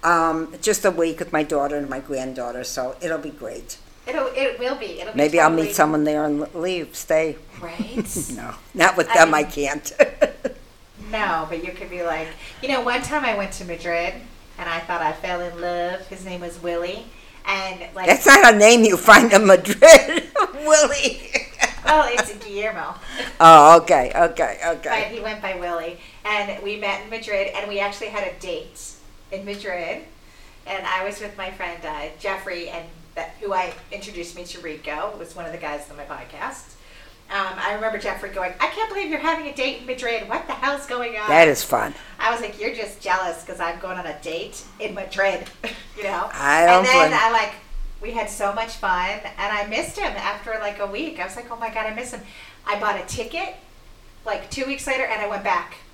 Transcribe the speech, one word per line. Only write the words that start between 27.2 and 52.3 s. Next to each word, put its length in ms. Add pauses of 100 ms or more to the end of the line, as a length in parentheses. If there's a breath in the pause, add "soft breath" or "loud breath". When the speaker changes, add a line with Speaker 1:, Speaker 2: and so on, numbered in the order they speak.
Speaker 2:
and 140
we 100
actually 300
had 180
a 140
date 540 (360)
in 140
Madrid. 580 (640 soft breath)
And 180
I 200
was 160
with 180
my 140
friend, 320
uh, 220 (120)
Jeffrey, 520
and 160 (280)
that, 260
who 140
I 180 (200)
introduced 420
me 120
to 140
Rico, 560
was 200
one 100
of 60
the 60
guys 320
on 60
my 100
podcast. 640 (580 soft breath)
Um, 260
I 160
remember 260
Jeffrey 300
going, 320
"I 60
can't 240
believe 200
you're 80
having 280
a 80
date 260
in 60
Madrid. 420
What 180
the 60
hell's 320
going 320
on?" 120
Speaker 1:
That 200
is 160
fun. 300 (240 loud breath)
Speaker 2:
I 120
was 120
like, 180
"You're 140
just 260
jealous 440
'cause 160
I'm 200
going 160
on 100
a 140
date 420 (160)
in 160
Madrid," 600
<laughs> 420
you 80
know? 300
Speaker 1:
I 320
don't 140
Speaker 2:
And 60
then 220
Speaker 1:
blame 100
Speaker 2:
I, 120
like, 220 (500)
we 80
had 180
so 240
much 220
fun, 340 (300)
and 140
I 160
missed 300
him 200
after, 420
like, 200
a 60
week. 320
I 60
was 100
like, 160
"Oh 60
my 140
God, 160
I 80
miss 180
him." 80 (460 soft breath)